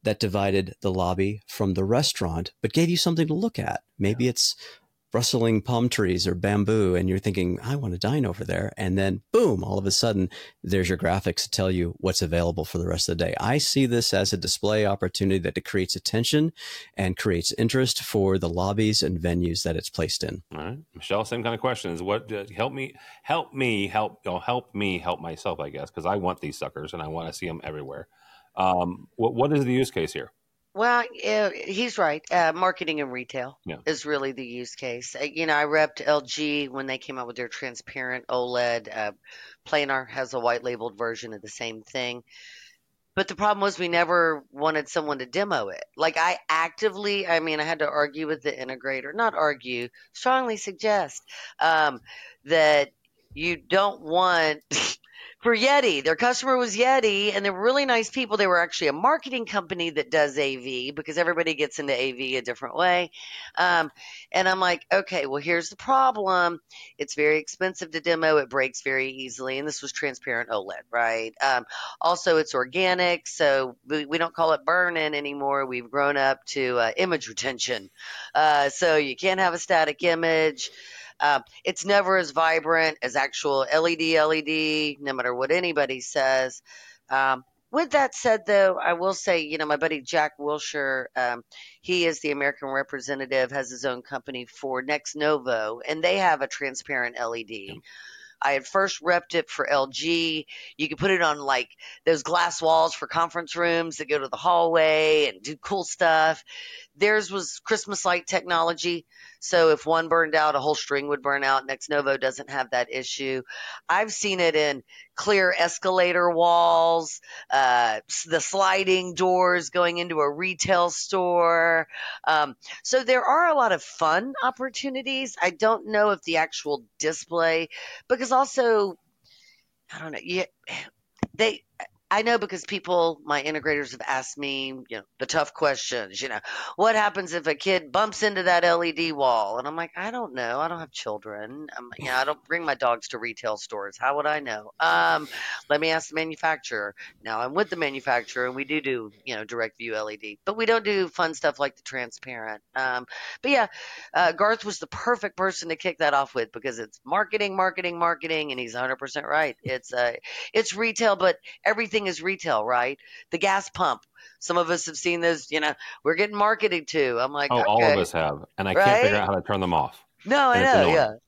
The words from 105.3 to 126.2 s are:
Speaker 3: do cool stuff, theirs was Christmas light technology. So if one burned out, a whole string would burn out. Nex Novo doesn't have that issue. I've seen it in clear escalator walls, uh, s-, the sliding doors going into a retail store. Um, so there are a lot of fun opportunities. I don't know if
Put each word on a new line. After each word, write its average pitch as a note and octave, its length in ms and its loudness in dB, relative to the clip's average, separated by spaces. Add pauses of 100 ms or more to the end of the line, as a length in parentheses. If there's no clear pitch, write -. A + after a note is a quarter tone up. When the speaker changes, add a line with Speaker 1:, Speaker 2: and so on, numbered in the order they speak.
Speaker 3:
do C#3+ 140 -10
cool F#3+ 300 -4
stuff, D#3+ 580 2 (540)
theirs G#3 340 2
was F#3+ 320 -8
Christmas - 420 -4
light F3 220 0
technology. E3+ 800 0 (340)
So E3 300 6
if D3+ 160 4
one E3 220 2
burned D#3+ 260 2
out, D3+ 220 4
a C#3 40 2
whole D3 160 0
string C#3+ 340 -4
would C#3+ 120 -2
burn C#3 220 0
out. C3+ 220 2
Nex C3+ 240 -8
Novo C#3 280 2
doesn't C3 320 -4
have C3+ 220 -4
that B2 200 0
issue. C3 520 -6 (440)
I've G#3 240 0
seen G3 280 -2
it E3 160 4
in D3 260 2 (340)
clear F#3+ 420 2
escalator F3 720 2
walls, E3+ 920 4 (300)
uh, A#2+ 480 4 (100)
s-, - 180 -6
the D#3+ 140 0
sliding F#3+ 720 2
doors F3+ 560 2
going F3 300 2
into E3+ 200 -2
a C#3+ 120 2
retail F3 580 2
store. E3+ 1000 2 (400)
Um, D3+ 280 2 (280)
so B3+ 200 2
there B3+ 200 4
are D#4+ 240 4
a D#4 80 4
lot A#3+ 160 4
of D#3+ 120 0
fun F3+ 500 0 (100)
opportunities. C4 1000 -4
I F3+ 100 2
don't G#3+ 400 0
know G#3 180 4
if G3 140 -2